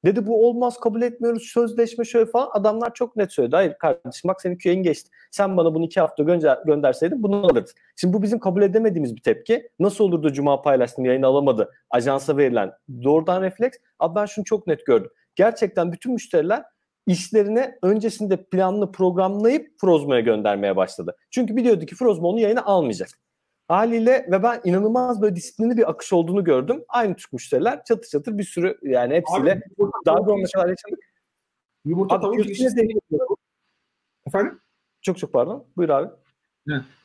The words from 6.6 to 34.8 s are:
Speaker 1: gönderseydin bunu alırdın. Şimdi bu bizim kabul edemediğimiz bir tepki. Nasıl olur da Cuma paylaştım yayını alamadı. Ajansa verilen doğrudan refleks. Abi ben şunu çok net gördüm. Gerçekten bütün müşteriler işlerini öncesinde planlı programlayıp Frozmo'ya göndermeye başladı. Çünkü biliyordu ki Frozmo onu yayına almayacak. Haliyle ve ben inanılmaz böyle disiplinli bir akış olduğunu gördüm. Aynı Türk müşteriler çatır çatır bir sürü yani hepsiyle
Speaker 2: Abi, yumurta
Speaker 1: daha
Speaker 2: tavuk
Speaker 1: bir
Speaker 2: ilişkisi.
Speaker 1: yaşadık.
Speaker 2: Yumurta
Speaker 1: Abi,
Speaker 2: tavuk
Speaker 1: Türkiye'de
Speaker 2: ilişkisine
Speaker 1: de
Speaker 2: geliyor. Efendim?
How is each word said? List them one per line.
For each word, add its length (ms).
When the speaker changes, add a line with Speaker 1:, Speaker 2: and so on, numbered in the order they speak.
Speaker 1:
gönderseydin 560
bunu 140
alırdın. 360
Şimdi 180
bu 80
bizim 160
kabul 240
edemediğimiz 540
bir 60
tepki. 460
Nasıl 260
olur 180
da 100
Cuma 300
paylaştım 420
yayını 220
alamadı. 440
Ajansa 460
verilen 360
doğrudan 400
refleks. 360
Abi 160
ben 120
şunu 180
çok 220
net 200
gördüm. 240
Gerçekten 560
bütün 200
müşteriler 500
işlerini 760
öncesinde 540
planlı 560
programlayıp 880
Frozmo'ya 400
göndermeye 560
başladı. 400
Çünkü 260
biliyordu 300
ki 80
Frozmo 340
onu 120
yayına 220
almayacak. 460
Haliyle 640
ve 120
ben 220
inanılmaz 580
böyle 140
disiplinli 400
bir 140
akış 220
olduğunu 320
gördüm. 440
Aynı 260
Türk 180
müşteriler 520
çatır 240
çatır 300
bir 40
sürü 400
yani 320
hepsiyle 380
Speaker 2:
Abi, 100
yumurta 280
Speaker 1:
daha 100
Speaker 2:
tavuk 200
Speaker 1:
bir 40
Speaker 2:
ilişkisi. 280
Speaker 1:
yaşadık. 300
Speaker 2:
Yumurta 300
Speaker 1:
Abi, 80
Speaker 2:
tavuk 140
Speaker 1:
Türkiye'de 140
Speaker 2:
ilişkisine 320
Speaker 1:
de 40
Speaker 2:
geliyor. 400
Efendim? 340